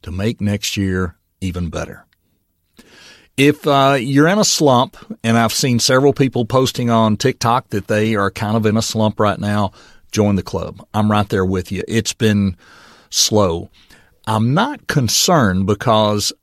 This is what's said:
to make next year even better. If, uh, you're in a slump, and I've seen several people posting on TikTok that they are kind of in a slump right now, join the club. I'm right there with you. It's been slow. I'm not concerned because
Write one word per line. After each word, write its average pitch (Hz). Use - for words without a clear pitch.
to 85
make 98
next 101
year 92
even 87
better. -
If, 143
uh, 139
you're 139
in 202
a 208
slump, 131
and 113
I've 117
seen 120
several 131
people 127
posting 127
on 113
TikTok 127
that 104
they 110
are 98
kind 107
of 110
in 107
a 113
slump 107
right 101
now, 104
join 104
the 90
club. -
I'm 107
right 104
there 95
with 92
you. 95
It's 110
been 101
slow. 90
I'm 110
not 254
concerned 113
because 104